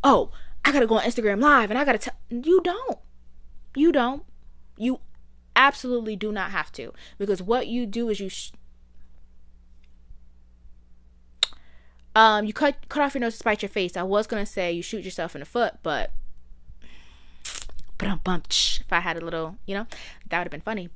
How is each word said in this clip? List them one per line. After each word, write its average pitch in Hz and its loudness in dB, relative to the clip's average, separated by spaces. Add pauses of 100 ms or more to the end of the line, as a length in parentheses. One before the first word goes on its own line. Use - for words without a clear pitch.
Oh, 214 6 (360)
"I 285 6
gotta 262 6
go 220 4
on - 2
Instagram 214 2
Live 262 6
and 233 0
I 294 2
gotta 240 4
tell," - -4 (140)
you 302 4
don't. 415 -2 (800)
You 302 6
don't. 269 2 (520)
You 247 0 (540)
absolutely 247 4
do 214 -4
not 196 -4
have 170 -4
to, - -12 (260)
because 196 -2
what 226 0
you 240 -2
do 226 -2
is 202 0
you 196 -6
sh-, - -10 (3750)
um, 214 8
you 214 -4
cut, - 0
cut 294 0
off 277 0
your 262 -2
nose 233 -2
to - -14
spite 208 0
your 202 -6
face. 180 -4
I 175 -2
was 202 2
gonna 208 -4
say 180 -2
you 170 -4
shoot 208 -8
yourself 180 -8
in 139 -10
the 143 -12
foot, 233 -2
but, 139 0 (1800)
but 190 -2
um, 190 2
bump, 180 2
if - 2
I 175 4
had 170 -4
a 165 -8
little, 165 -6 (100)
you 196 -4
know, 208 -4 (420)
that 170 0
would've 175 -4
been - -8
funny. 196 -6